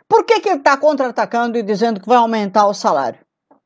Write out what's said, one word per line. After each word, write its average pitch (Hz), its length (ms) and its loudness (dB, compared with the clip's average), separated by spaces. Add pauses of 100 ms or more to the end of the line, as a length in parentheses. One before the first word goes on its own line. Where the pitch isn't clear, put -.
Por 440 160 2
que 440 160 0
que 415 80 -4
ele 320 100 -2
tá 277 180 2
contra-atacando 240 800 -2
e 233 60 -2
dizendo 202 380 -2
que - 60 -14
vai 247 100 4
aumentar 214 500 0
o 202 60 0
salário? 147 520 -2 (400)